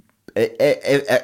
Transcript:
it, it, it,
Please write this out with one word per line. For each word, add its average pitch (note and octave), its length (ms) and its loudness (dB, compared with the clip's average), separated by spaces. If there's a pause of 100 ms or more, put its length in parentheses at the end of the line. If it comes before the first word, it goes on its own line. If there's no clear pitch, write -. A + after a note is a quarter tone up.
(360)
it, A2+ 240 -2
it, C#3 480 0
it, - 160 2